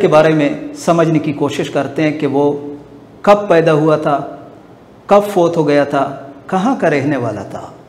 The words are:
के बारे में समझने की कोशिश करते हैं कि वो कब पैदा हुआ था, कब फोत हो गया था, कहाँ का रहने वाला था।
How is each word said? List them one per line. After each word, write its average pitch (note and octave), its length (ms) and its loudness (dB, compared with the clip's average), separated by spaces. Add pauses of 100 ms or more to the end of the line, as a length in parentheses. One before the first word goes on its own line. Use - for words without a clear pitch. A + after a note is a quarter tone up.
के F#3+ 60 4
बारे D#3 260 4
में - 420 -2
समझने E3 440 0
की D3 140 -2
कोशिश D3 360 -4
करते C#3 320 -4
हैं D3+ 160 0
कि D3+ 100 -2
वो C#3+ 500 -2 (480)
कब G#3 240 4
पैदा E3 220 4
हुआ D3+ 260 2
था, D3 200 0 (920)
कब G3+ 200 4
फोत E3+ 280 0
हो D#3+ 60 2
गया C#3+ 220 2
था, C#3 180 -2 (460)
कहाँ G3 280 0
का F3+ 100 0
रहने C#3+ 300 0
वाला G#2+ 260 -6
था। - 300 -14 (160)